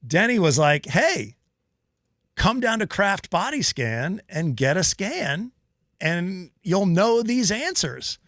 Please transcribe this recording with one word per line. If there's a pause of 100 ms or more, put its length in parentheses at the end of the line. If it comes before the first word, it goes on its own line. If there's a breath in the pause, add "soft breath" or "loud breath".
Denny
was
like,
Hey, (1000)
come
down
to
Kraft
Body
Scan
and
get
a
scan, (480)
and (100)
you'll
know
these
answers.